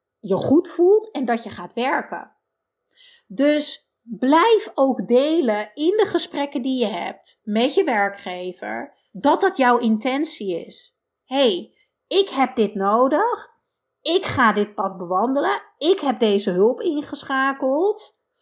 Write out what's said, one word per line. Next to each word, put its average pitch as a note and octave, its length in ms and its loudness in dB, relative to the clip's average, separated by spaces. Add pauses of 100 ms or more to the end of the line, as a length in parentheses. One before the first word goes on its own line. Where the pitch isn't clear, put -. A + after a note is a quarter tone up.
(180)
je F#3 180 -2
goed C#4 320 2
voelt G4+ 420 2
en C#4 140 -6
dat A3+ 180 -2
je G#3 80 -14
gaat F3+ 220 -14
werken. - 600 -4 (920)
Dus D4 640 -2 (120)
blijf D#4 720 2
ook C4 340 0
delen B3+ 680 2
in E4 220 0
de A4 100 4
gesprekken - 560 -4
die C4 160 -4
je G#3+ 140 0
hebt - 500 -12
met A3+ 320 0
je F#4+ 100 2
werkgever, G3 1080 -4 (180)
dat C4+ 280 2
dat F#4+ 160 0
jouw B3 220 4
intentie A3 880 -4
is. - 300 -20 (280)
"Hey, A#3+ 500 -2 (320)
ik G3 220 0
heb B3 280 -2
dit G#3 180 0
nodig. C4 760 0 (520)
Ik E4+ 240 0
ga A#3 280 2
dit G#3 220 -2
pad F#3+ 220 -4
bewandelen. B3 640 -2 (160)
Ik F4 220 2
heb B3+ 180 -2
deze G#3 320 2
hulp G3 300 2
ingeschakeld, C#4 1400 -4 (220)